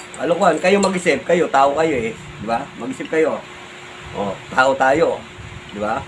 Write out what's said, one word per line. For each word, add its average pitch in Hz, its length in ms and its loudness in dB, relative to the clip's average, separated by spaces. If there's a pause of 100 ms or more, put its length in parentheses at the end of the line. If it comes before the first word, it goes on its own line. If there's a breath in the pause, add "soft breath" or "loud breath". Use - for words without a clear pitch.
(200)
Kalokohan. 160 400 2
Kayo 190 220 4
mag-isip, 180 420 0
kayo, 170 240 4
tao 139 300 6
kayo 160 180 2
eh. 113 160 -4
Di - 360 -12
ba? 117 180 -2 (100)
Mag-isip 131 320 -8
kayo. 147 320 2 (800)
Oh, 98 180 -4 (160)
tao 131 240 4
tayo. 135 400 4 (560)
Di 101 80 -10
ba? 110 260 -2